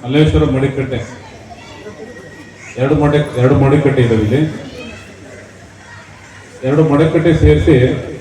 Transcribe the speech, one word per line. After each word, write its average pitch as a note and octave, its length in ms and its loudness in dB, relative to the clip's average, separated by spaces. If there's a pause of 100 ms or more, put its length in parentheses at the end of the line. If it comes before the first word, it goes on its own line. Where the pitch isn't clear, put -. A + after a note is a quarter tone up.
ಮಲ್ಲೇಶ್ವರ D3+ 460 2
ಮಡಿಕಟ್ಟೆ, C3 720 -4 (1500)
ಎರಡು C#3 160 0
ಮಡೆ-, D3 440 0
ಎರಡು B2+ 160 4
ಮಡಿಕಟ್ಟೆ C3+ 480 2
ಇದಾವೆ A2+ 200 2
ಇಲ್ಲಿ. C#3+ 280 0 (2250)
ಎರಡು D3+ 200 2
ಮಡಿಕಟ್ಟೆ D#3 500 2
ಸೇರಿಸಿ C#3+ 720 4 (160)